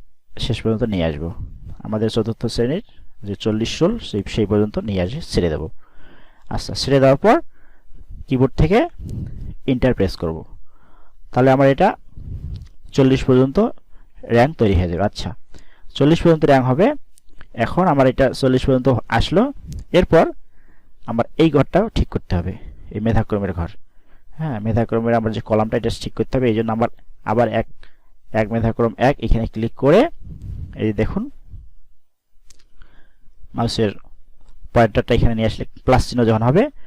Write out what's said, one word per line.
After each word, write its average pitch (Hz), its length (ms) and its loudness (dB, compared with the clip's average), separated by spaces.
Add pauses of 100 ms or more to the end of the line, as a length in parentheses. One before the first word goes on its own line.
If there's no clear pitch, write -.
(440)
শেষ 113 180 -2
পর্যন্ত 110 300 0
নিয়ে 87 180 0
আসবো। 76 180 -6 (580)
আমাদের 107 280 -2
চতুর্থ 110 320 -2
শ্রেণীর 123 380 -2 (420)
যে 101 80 -6 (100)
চল্লিশ 110 380 0
রোল, 185 100 2 (160)
সেই, 101 140 -4 (120)
সেই 107 160 2
পর্যন্ত 104 280 2
নিয়ে 98 260 -4
আসে 123 160 -6 (120)
ছেড়ে 87 220 2
দেবো। 76 120 -6 (880)
আচ্ছা, 107 260 -6
ছেড়ে 135 220 2
দেওয়ার 135 220 6
পর 233 120 8 (920)
কিবোর্ড 131 240 2 (100)
থেকে 180 160 4 (920)
এন্টার 123 260 2
প্রেস 95 240 0
করব। 80 220 -6 (880)
তাহলে 131 180 4
আমার 139 240 6
এটা 185 140 4 (1080)
চল্লিশ 131 320 6
পর্যন্ত 131 300 4 (760)
র্যাঙ্ক 127 260 4
তৈরি 101 180 4
হয়ে 87 120 2
যাবে। 87 180 0
আচ্ছা, - 220 -6 (680)
চল্লিশ 151 260 4
পর্যন্ত 165 220 6
র্যাঙ্ক 135 260 6
হবে। 156 160 4 (800)
এখন 175 280 0
আমার 135 200 4
এটা 135 140 2 (140)
চল্লিশ 131 260 4
পর্যন্ত 131 220 4 (300)
আসলো। 180 240 4 (560)
এরপর 175 260 6 (840)
আমার 117 180 -2 (180)
এই 160 80 6
ঘরটাও 147 360 2 (100)
ঠিক - 180 2
করতে - 240 -4
হবে, 87 140 -4 (380)
এই 104 100 -6
মেধাক্রমের 107 580 0
ঘর। 85 120 -4 (680)
হ্যাঁ, 156 220 -4
মেধাক্রমের 113 540 0
আমার 113 220 2
যে 110 120 -4
কলামটা, 110 280 2
এটা 113 140 0 (120)
ঠিক - 160 -6
করতে - 180 -2
হবে। 127 160 2
এই 107 60 0
জন্য 113 180 -2
আমার 117 120 0 (360)
আবার 113 220 2 (140)
এক, - 60 -4 (760)
এক 110 140 0
মেধাক্রম 113 380 0 (160)
এক, 143 60 2 (120)
এখানে 113 280 2
ক্লিক 113 200 -4 (100)
করে 165 160 6 (800)
এই 104 80 0
যে 220 40 0
দেখুন, 208 300 0 (2250)
মাউসের 113 360 0 (840)
পয়েন্টারটা 120 400 4
এখানে 117 200 4
নিয়ে 110 160 0
আসলে - 140 -8 (220)
প্লাস 123 220 4
চিহ্ন 123 160 -2
যখন 110 240 4
হবে, 170 140 4 (240)